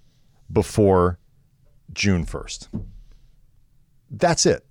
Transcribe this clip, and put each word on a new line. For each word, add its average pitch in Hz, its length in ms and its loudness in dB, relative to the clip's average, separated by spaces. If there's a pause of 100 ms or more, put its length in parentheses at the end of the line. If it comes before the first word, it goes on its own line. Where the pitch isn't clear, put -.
(520)
before 95 680 2 (760)
June 92 320 0
first. - 420 -12 (1400)
That's 160 380 0
it. - 240 0